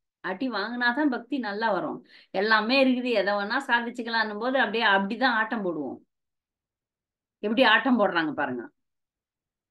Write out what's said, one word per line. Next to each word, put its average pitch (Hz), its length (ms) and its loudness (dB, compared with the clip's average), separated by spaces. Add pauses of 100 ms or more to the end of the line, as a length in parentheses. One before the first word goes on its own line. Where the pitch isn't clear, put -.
(200)
அடி 196 300 -6
வாங்கினாதான் 240 600 -2
பக்தி - 280 -6
நல்லா 214 340 -2
வரும். 165 340 -4 (240)
எல்லாமே 220 540 2
இருக்குது, 254 260 2
எதை 202 240 2
வேணா 208 320 -2
சாதிச்சுக்கலாம்னும் 226 720 -2
போது 254 200 0
அப்படியே 226 260 0
அப்படிதான் 208 500 2
ஆட்டம் 220 300 -2
போடுவோம். 151 320 -6 (1400)
எப்படி 220 260 2
ஆட்டம் 220 340 4
போடுறாங்க 175 340 2
பாருங்க. 127 380 -6 (1000)